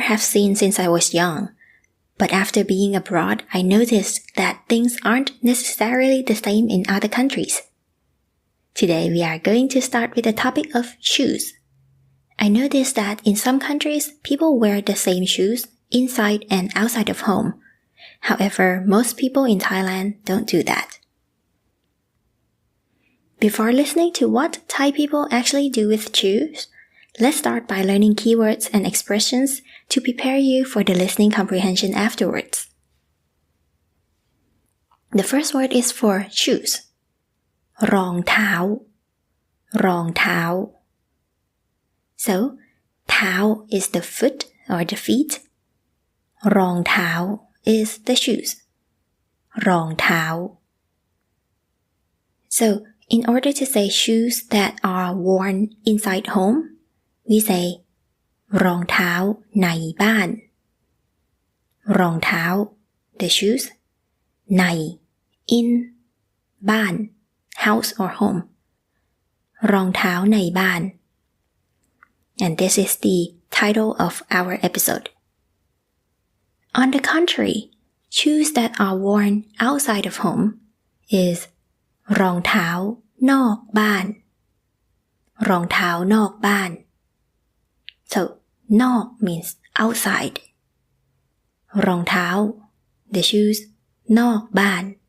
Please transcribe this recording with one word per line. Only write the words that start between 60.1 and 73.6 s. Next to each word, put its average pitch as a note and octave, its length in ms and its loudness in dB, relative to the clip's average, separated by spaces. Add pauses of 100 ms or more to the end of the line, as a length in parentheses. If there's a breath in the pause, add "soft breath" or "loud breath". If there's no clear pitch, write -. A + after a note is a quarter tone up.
า G#3+ 120 2
น - 20 -6 (1700)
ร - 80 4
อ E3+ 80 0
ง - 100 -2
เ - 40 0
ท้ - 20 2 (120)
า - 20 -2 (760)
the F3+ 160 -2
shoes G#3 280 0 (920)
ใ - 40 4
น - 20 2 (920)
in A#3+ 100 2 (1000)
บ้ - 20 2 (100)
า - 100 0
น - 20 -4 (720)
house A3 260 0 (120)
or F3+ 160 -4
home G3 220 0 (1300)
ร - 80 6
อ - 60 2
ง - 100 0
เ - 40 -2
ท้ - 100 0
า - 20 -2 (200)
ใ A3 40 4
น - 20 2 (200)
บ้ - 20 2 (100)
า F3+ 100 0
น - 20 -4 (1600)
And E3 80 0 (100)
this F#3+ 120 2 (100)
is - 80 -2 (140)
the F#3 120 2 (420)